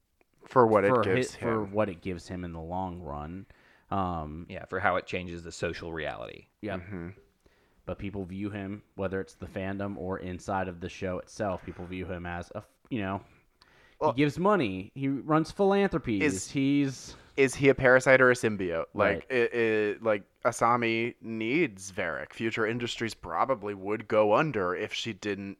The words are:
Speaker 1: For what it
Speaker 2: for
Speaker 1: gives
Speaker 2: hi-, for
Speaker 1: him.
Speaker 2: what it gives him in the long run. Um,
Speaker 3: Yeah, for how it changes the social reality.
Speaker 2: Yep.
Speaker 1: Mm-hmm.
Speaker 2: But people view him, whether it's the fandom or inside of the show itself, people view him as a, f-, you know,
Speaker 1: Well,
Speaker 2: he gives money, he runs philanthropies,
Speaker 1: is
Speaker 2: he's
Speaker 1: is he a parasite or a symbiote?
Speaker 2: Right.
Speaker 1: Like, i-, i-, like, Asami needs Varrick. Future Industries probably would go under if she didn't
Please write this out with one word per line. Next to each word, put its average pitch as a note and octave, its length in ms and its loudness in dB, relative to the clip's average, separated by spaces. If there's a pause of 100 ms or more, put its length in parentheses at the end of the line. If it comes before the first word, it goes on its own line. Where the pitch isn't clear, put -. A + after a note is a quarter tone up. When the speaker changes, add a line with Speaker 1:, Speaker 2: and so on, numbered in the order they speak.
(460)
Speaker 1:
For B2+ 220 8
what G#2 180 6
it G2+ 80 6
Speaker 2:
for A#2+ 80 4
Speaker 1:
gives G#2 320 0
Speaker 2:
hi-, - 80 -16
for A2+ 220 0
Speaker 1:
him. G2 80 -10
Speaker 2:
what G#2 180 0
it E2+ 120 -10
gives F2+ 260 -8
him F2+ 180 -8
in E2+ 80 -8
the E2 80 -10
long F2+ 400 -6
run. D#2+ 460 -10 (420)
Um, E2+ 580 -4
Speaker 3:
Yeah, F#2+ 180 -12
for F#2 140 -6
how F#2 180 2
it - 100 -4
changes F2+ 360 -8
the E2 80 -12
social E2+ 400 -6
reality. A#1 540 -10 (160)
Speaker 2:
Yep. F#2+ 200 -6
Speaker 1:
Mm-hmm. F2 260 -10 (800)
Speaker 2:
But F#2 100 -6
people G2 280 -8
view G2 260 -8
him, G2+ 320 -8 (100)
whether F#2+ 260 -4
it's F#2+ 140 -10
the - 140 -14
fandom G2 500 -6
or F#2 220 -6
inside F#2 480 -4
of F2 120 -10
the F2+ 80 -8
show F2+ 300 -6
itself, F#2+ 480 -6
people F#2 200 -12
view F#2 200 -8
him F2 220 -8
as F2 260 -8
a, - 60 -8
f-, - 80 -16 (240)
you B2 100 -2
know, G2 200 -4 (800)
Speaker 1:
Well, D3 140 2
Speaker 2:
he A#2+ 40 -12
gives C#3+ 200 2
money, C3+ 560 2
he C#3 140 -2
runs C#3+ 440 0
philanthropies, F#3+ 680 2
Speaker 1:
is C#3 300 0
Speaker 2:
he's C#3 640 0 (220)
Speaker 1:
is C3+ 180 4
he C#3 140 6
a C3 60 8
parasite C3 460 8
or B2+ 80 8
a B2 60 6
symbiote? F#2 580 0
Speaker 2:
Right. G2+ 220 2
Speaker 1:
Like, D#2 160 -10
i-, A#2+ 260 2
i-, G#2+ 440 2
like, G#2+ 220 0 (220)
Asami A#2 760 2
needs A2+ 680 -2
Varrick. E2+ 420 -6
Future A2+ 340 -2
Industries A2+ 480 -4
probably G#2 580 -2
would G#2 340 -6
go G#2+ 260 4
under A2 420 2
if G2+ 180 -6
she - 200 -6
didn't G2 460 -6